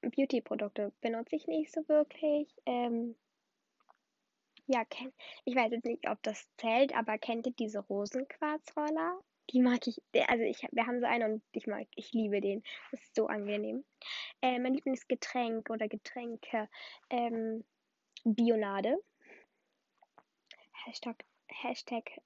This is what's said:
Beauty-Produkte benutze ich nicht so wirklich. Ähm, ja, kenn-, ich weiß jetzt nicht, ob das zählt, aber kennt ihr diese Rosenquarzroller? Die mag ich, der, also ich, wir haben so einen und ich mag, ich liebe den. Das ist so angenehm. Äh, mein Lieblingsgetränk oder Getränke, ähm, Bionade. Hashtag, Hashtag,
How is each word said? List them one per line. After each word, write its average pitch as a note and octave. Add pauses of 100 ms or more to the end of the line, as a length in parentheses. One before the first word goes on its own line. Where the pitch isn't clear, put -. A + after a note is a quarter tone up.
Beauty-Produkte A3
benutze A#3
ich D4+
nicht D#4
so D#4
wirklich. D4+ (120)
Ähm, A#3+ (1500)
ja, B3
kenn-, - (320)
ich B3
weiß A#3
jetzt A#3+
nicht, A#3
ob G#3+
das -
zählt, A#3+
aber A3
kennt A3+
ihr C4
diese G#3+
Rosenquarzroller? D4+ (300)
Die B3+
mag B3
ich, A3+ (140)
der, -
also A#3
ich, -
wir A3+
haben A#3+
so A#3+
einen A3+
und A3 (100)
ich -
mag, G#3 (100)
ich -
liebe G#3
den. G3+ (280)
Das -
ist -
so A3
angenehm. G#3+ (560)
Äh, B3+
mein C4
Lieblingsgetränk B3
oder A3
Getränke, A3+ (420)
ähm, A3+ (600)
Bionade. A3 (1900)
Hashtag, - (240)
Hashtag, - (160)